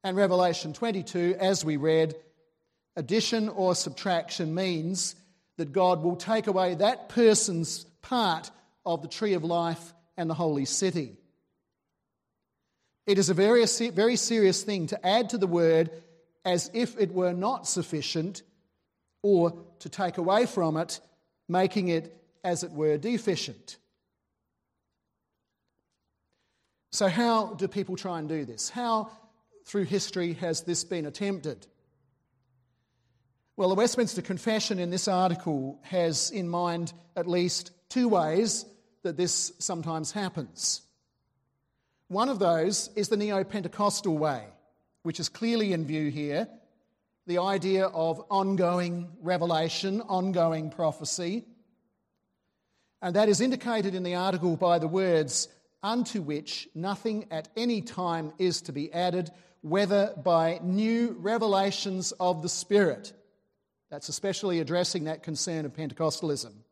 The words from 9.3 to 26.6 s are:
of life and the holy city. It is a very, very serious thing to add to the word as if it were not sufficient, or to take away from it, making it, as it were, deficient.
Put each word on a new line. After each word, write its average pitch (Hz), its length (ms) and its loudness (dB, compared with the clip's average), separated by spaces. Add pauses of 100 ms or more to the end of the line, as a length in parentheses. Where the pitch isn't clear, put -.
of 160 100 -2
life 170 480 -2 (240)
and 165 140 -2
the 160 40 -2
holy 156 300 0
city. 160 540 -2 (1900)
It 202 120 4
is 175 100 4
a 185 60 2
very, 220 320 6 (240)
very 220 260 4
serious 208 460 4
thing 190 240 -2
to 190 200 -4
add 220 240 4
to 240 80 -2
the 190 80 4
word 165 440 6 (560)
as 175 260 0
if 240 260 -2
it 185 140 0
were 180 220 0
not 190 320 -2
sufficient, 165 760 -4 (800)
or 170 300 4 (280)
to 175 100 -14
take 180 260 -4
away 190 300 4
from 160 320 0
it, 170 200 -6 (480)
making 185 420 2
it, 165 300 -2 (240)
as 180 220 -2
it 175 60 -10
were, 151 260 2
deficient. 190 800 -4 (3250)